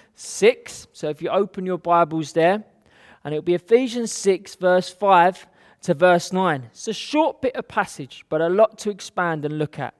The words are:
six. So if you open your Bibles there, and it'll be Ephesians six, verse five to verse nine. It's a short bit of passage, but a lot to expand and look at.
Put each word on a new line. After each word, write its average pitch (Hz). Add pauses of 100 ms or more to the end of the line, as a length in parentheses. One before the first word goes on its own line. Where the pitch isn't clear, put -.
(160)
six. -
So -
if 151
you 165
open 196
your 185
Bibles 160
there, 180 (580)
and 147
it'll 151
be 175
Ephesians 233
six, -
verse 180
five 185 (360)
to 175
verse 175
nine. 175
It's -
a 220
short -
bit 262
of -
passage, -
but 156
a 165
lot 190
to 208
expand 170
and 151
look 151
at. 127